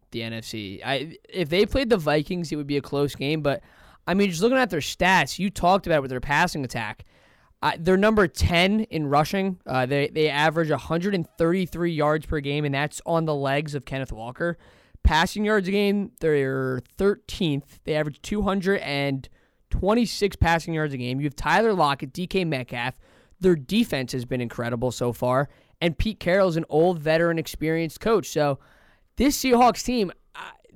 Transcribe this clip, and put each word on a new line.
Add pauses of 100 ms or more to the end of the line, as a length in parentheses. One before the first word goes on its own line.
(100)
the
N
F
C.
I, (120)
if
they
played
the
Vikings,
it
would
be
a
close
game,
but, (460)
I
mean,
just
looking
at
their
stats,
you
talked
about
it
with
their
passing
attack. (580)
Uh,
they're
number
ten
in
rushing.
Uh,
they,
they
average
a
hundred
and (120)
thirty-three
yards
per
game,
and
that's
on
the
legs
of
Kenneth
Walker. (440)
Passing
yards
a
game,
they're (180)
thirteenth.
They
average
two
hundred
and (440)
twenty-six
passing
yards
a
game.
You
have
Tyler
Lockett,
D
K
Metcalf. (420)
Their
defense
has
been
incredible
so
far, (320)
and
Pete
Carroll
is
an
old,
veteran,
experienced
coach.
So (580)
this
Seahawks
team, (220)
I, (260)